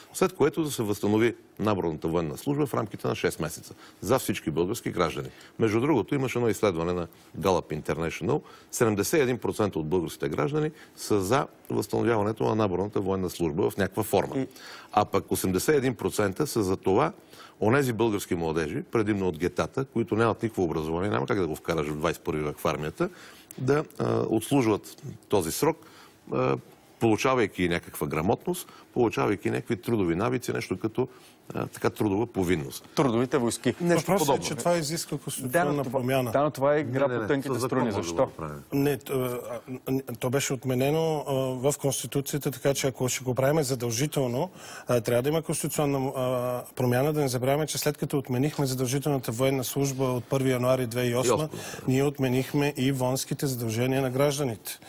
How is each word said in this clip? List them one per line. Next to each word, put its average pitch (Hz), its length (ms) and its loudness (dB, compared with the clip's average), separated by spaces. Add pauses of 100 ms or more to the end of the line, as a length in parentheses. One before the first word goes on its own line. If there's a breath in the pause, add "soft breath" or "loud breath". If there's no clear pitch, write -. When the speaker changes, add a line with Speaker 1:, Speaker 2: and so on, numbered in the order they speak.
(140 loud breath)
Speaker 1:
След 185 180 0
което - 320 2
да 147 60 -4
се 123 120 -4
възстанови 107 540 2 (220)
наборната 85 500 0
военна 80 300 -2
служба 143 280 0
в - 80 -4
рамките 120 340 -4
на 120 60 0
шест - 260 -2
месеца - 340 -8 (260 loud breath)
за 113 180 2
всички - 320 -4
български 90 400 -2
граждани. 76 380 -2 (300 loud breath)
Между 113 220 2
другото, 143 340 2
имаше 131 240 -2
едно 120 100 2
изследване 90 440 0
на 87 140 -4 (320 loud breath)
Gallup 85 440 0
International. 82 580 -2 (300 loud breath)
Седемдесет 110 500 2
и - 20 6
един 123 160 0
процента 98 400 -2
от 78 100 -2
българските 80 400 -2
граждани 151 420 -2 (260 loud breath)
са 104 240 0
за 117 260 2 (240)
възстановяването 113 720 0
на 117 100 2
наборната 104 460 0
военна 95 300 0
служба 85 400 0
в - 60 -10
някаква 101 260 -2
форма. 95 360 0
Speaker 2:
И 131 80 -2 (460 loud breath)
Speaker 1:
А 107 120 4
пък - 280 -2
осемдесет 95 420 2
и 143 40 4
един 123 160 0
процента 101 520 -2
са 113 160 0
за 95 140 0
това 110 360 2 (480 loud breath)
онези 123 320 2
български 104 420 0
младежи, 80 480 -2
предимно 101 460 0
от 80 100 -2
гетата, 87 460 -2
които 110 320 -2
нямат 113 260 2
никакво 104 200 -2
образование, 82 480 0
няма 123 160 0
как 113 120 0
да 87 80 2
го 78 100 -2
вкараш 80 300 -2
в 76 100 -4
двайсет 78 260 -2
и - 20 -12
първи 78 180 -2
век 73 160 -6
в - 60 -6
армията, 78 440 -2 (500 loud breath)
да, 139 260 0 (140)
а, 117 200 0 (100)
отслужват 110 760 0 (260)
този 82 240 2
срок, - 240 2 (560 loud breath)
а, 131 240 2 (440)
получавайки 110 680 2
някаква 85 380 -2
грамотност, 95 600 -2 (260 loud breath)
получавайки 117 560 2
някакви 120 260 -2
трудови 98 380 0
навици, 123 380 -2
нещо 120 260 -4
като, 127 300 -2 (460 loud breath)
а, - 120 -4
така, - 240 -2
трудова 110 360 0
повинност. 85 680 -2
Speaker 2:
Трудовите 131 440 2
войски. 117 420 0
Speaker 1:
Нещо 170 200 2
Speaker 3:
Въпросът 175 280 2
е, - 20 6
Speaker 1:
подобно. - 180 2
Speaker 3:
че 160 60 -4
това 175 220 0
изисква 156 400 -4
Speaker 2:
Да, - 60 -8
Speaker 3:
конституционна 143 500 0
Speaker 2:
но 143 120 -2
това, 127 140 -2
Speaker 3:
промяна. 127 340 0
Speaker 2:
да, 135 100 4
но 151 80 2
това 139 240 2
е 147 60 2
игра 135 260 0
Speaker 1:
Не, 127 80 0
не, 117 40 0
Speaker 2:
по 110 40 -2
Speaker 1:
не, 101 60 -2
Speaker 2:
тънките 139 260 0
Speaker 1:
със 113 80 -2
закон 127 60 0
Speaker 2:
струни. 127 160 2
Speaker 1:
може 104 120 0
да 101 60 -2
Speaker 2:
Защо? 85 140 -4
Speaker 1:
го - 60 2
направим. 76 400 -6 (100)
Speaker 3:
Не, 139 240 2
т-, - 160 -10
а, 123 480 -4 (260)
а, 135 340 -4
то 127 100 -2
беше 139 220 0
отменено, 143 760 0
а, 143 40 0 (380)
в - 80 0
Конституцията, 139 720 -2
така 139 240 0
че - 120 -2
ако 127 220 -2
ще 123 160 -6
го 123 100 0
правим 139 280 2
задължително, 123 880 -2 (380 loud breath)
а, 123 120 4
трябва 120 220 2
да 139 60 0
има 156 140 2
конституционна, 143 760 0
а, 123 460 -2 (140)
промяна. 127 360 4
Да 151 80 0
не 139 80 2
забравяме, 135 380 2
че - 120 -4
след 151 200 0
като 151 200 0
отменихме 135 480 0
задължителната 131 640 0
военна 131 320 2
служба 135 400 -2
от 127 200 -2
първи 131 260 2
януари 127 360 2
две 117 140 -2
хиляди 123 120 2
и 120 40 2
осма, 123 160 4
Speaker 1:
И - 20 4
осма, 147 140 0
да. - 440 -4
Speaker 3:
ние 131 100 6
отменихме 139 760 2
и 131 160 2
воинските 131 540 -2
задължения 123 560 0
на 131 80 0
гражданите. 135 680 0 (100)